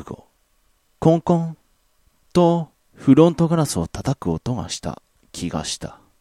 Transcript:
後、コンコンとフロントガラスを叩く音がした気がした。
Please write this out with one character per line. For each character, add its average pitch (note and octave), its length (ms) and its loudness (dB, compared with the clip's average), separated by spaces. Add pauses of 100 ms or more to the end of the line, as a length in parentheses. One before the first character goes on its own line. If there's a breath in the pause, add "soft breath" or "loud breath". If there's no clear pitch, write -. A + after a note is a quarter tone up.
後、 - 240 -18 (720)
コ E3 160 2
ン E3 60 -4
コ F3 140 0
ン E3 220 -6 (760)
と E3+ 360 2 (240)
フ - 220 4
ロ D#3+ 140 8
ン E3 60 -2
ト E3+ 120 2
ガ E3 100 0
ラ D#3 80 0
ス - 120 -6
を D#2+ 100 -4
叩 - 320 -6
く F2 120 -4
音 A2+ 240 -6
が E2+ 140 -8
し - 100 -10
た - 220 -12 (300)
気 - 180 -8
が D#2 160 -6
し - 120 -10
た。 - 220 -16 (220)